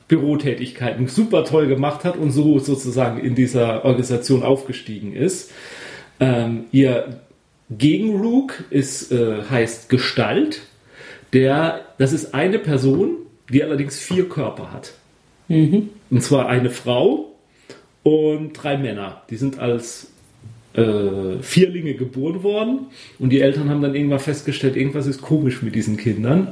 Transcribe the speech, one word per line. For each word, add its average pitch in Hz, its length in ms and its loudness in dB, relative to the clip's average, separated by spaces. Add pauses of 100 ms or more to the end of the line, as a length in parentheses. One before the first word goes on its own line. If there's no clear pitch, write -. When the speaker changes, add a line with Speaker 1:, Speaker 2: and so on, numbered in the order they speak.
Speaker 1:
Bürotätigkeiten 127 1000 0
super 214 380 2
toll 151 220 2
gemacht 139 360 -2
hat 175 140 -2
und 151 140 0
so 147 280 4
sozusagen 127 640 -2
in 123 120 0
dieser 120 500 2
Organisation 127 580 2
aufgestiegen 110 720 -4
ist. 180 360 -2 (680)
Ähm, 117 520 0
ihr 127 500 2 (480)
Gegenrook 202 1000 0
ist, - 420 -4
äh, 110 380 0
heißt 117 400 -2
Gestalt. 131 720 0 (720)
Der, 139 500 2 (160)
das 131 160 2
ist - 220 -6
eine 185 240 0
Person, 147 560 2 (340)
die 135 140 2
allerdings 143 340 -4
vier 180 320 -2
Körper 107 420 -8
hat. - 220 -16 (540)
Speaker 2:
Mhm. 165 420 4 (220)
Speaker 1:
Und 123 100 4
zwar 131 260 2
eine 123 220 2
Frau, 123 640 0 (720)
und 156 500 2
drei 143 240 -4
Männer. 104 520 -6
Die 113 80 -10
sind 135 220 -4
als, 120 500 -4 (640)
äh, 101 680 0
Vierlinge 175 520 2
geboren 135 500 -6
worden 220 440 -2 (320)
und 131 100 0
die 135 120 6
Eltern 143 280 2
haben 147 140 0
dann 139 100 -2
irgendwann 143 260 0
festgestellt, 139 560 -2
irgendwas 135 300 -2
ist 139 160 -4
komisch 151 400 0
mit 110 140 -4
diesen 107 220 0
Kindern, 120 540 0